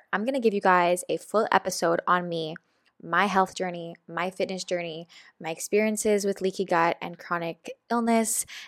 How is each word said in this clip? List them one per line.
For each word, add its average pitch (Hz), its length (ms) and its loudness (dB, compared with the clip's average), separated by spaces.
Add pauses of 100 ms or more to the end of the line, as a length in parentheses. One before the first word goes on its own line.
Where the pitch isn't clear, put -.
(140)
I'm 202 100 -2
gonna 262 160 -2
give 220 140 4
you 202 80 -2
guys 180 480 4
a 160 80 -2
full - 340 0
episode 175 540 2
on 180 200 2
me, 165 280 -6 (480)
my 170 240 2
health 190 280 2
journey, 175 420 -8 (100)
my 165 240 -4
fitness 185 340 -4
journey, 170 420 -6 (320)
my 160 120 -8
experiences 208 760 0
with 196 160 -2
leaky 190 240 -2
gut 170 380 2
and 175 160 -10
chronic 170 520 -6 (200)
illness, 226 560 2 (220)